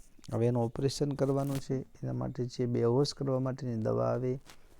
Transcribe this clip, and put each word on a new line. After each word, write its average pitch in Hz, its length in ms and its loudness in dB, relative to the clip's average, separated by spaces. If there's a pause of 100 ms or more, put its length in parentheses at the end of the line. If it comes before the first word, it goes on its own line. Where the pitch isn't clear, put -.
(340)
હવે 113 140 4
એનું 120 160 2
ઓપરેશન 135 480 0
કરવાનું 139 460 0
છે, 135 220 -4
એના 131 340 -8
માટે 127 320 -4
જે 123 200 -2
બેહોશ 120 480 4
કરવા 135 260 0
માટેની 127 360 -2
દવા 117 320 0
આવે 127 340 0 (380)